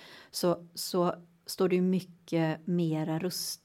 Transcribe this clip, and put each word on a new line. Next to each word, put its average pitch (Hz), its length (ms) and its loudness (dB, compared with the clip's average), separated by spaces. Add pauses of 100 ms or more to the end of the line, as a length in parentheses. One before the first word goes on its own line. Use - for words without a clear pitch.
(320)
så, 170 420 0
så 175 400 0 (320)
står 185 240 0
du 180 120 2
mycket 170 840 -2
mera 160 520 0
rust-, - 460 -6